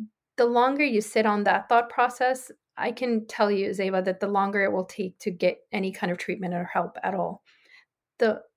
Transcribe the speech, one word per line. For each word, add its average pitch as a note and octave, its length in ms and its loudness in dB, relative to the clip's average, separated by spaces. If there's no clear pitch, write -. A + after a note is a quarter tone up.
the A#3+ 80 4
longer B3+ 380 4
you A3+ 180 2
sit A3 240 0
on G#3 200 2
that G3 220 2
thought A#3 220 4
process, B3+ 640 0
I A#3+ 140 -2
can A3+ 340 -2
tell G#3 240 0
you, G3+ 220 0
Zeba, F#3+ 340 -2
that F#3 140 -2
the G#3 80 -2
longer G3 340 0
it G3 100 2
will F#3 140 -2
take - 340 -8
to G3+ 120 -4
get F3+ 260 0
any F#3+ 200 -2
kind F#3+ 200 -4
of F3 60 -2
treatment F3+ 360 -6
or F3 100 -2
help F3 400 -4
at F#3+ 120 -2
all. F3 260 -4
The A3 240 0